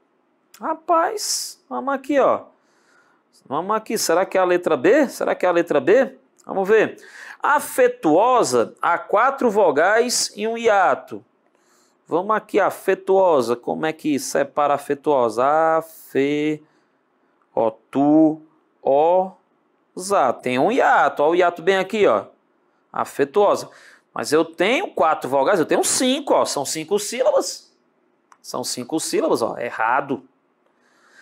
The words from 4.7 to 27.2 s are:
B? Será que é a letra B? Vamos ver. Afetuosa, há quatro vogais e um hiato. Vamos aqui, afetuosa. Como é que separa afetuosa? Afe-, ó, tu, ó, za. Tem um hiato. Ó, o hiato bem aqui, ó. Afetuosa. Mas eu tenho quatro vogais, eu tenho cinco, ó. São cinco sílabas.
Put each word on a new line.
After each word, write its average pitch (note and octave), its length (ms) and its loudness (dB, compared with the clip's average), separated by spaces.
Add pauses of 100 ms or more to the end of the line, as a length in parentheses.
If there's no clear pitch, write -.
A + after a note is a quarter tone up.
B? A3+ 320 4
Será - 260 -4
que - 100 -6
é F3+ 40 2
a F3 40 2
letra D#3+ 280 2
B? G#3 360 2 (300)
Vamos F#3 220 -6
ver. G#3 280 2 (460)
Afetuosa, A3+ 1400 2
há E3 160 0
quatro B3 540 0
vogais G3+ 840 2
e G#3 100 -6
um A3+ 100 -4
hiato. F#3 680 0 (840)
Vamos G3 300 -2
aqui, G#3 240 -2
afetuosa. F3 960 0
Como D#3+ 300 -6
é D#3 60 -4
que D3+ 280 -4
separa C#3+ 540 -2
afetuosa? C3 680 -2 (340)
Afe-, D3+ 840 -4 (920)
ó, A2+ 180 0 (180)
tu, D#3 500 4 (420)
ó, E3+ 500 2 (680)
za. F3+ 340 0
Tem B2+ 260 -4
um E3 120 2
hiato. F#3 520 2
Ó, D#3 80 2
o F3 40 0
hiato F3 280 0
bem F#3+ 160 0
aqui, F#3+ 280 0
ó. G#2 200 2 (680)
Afetuosa. C#3 760 0 (440)
Mas A#2+ 200 -8
eu D#3+ 120 4
tenho A#3 440 -2
quatro D#3 420 0
vogais, C#3+ 280 2
eu D3 80 0
tenho G3+ 160 0
cinco, C#4 520 0
ó. B2+ 100 4
São C#3 200 -6
cinco D#3+ 340 -4
sílabas. - 760 -2 (720)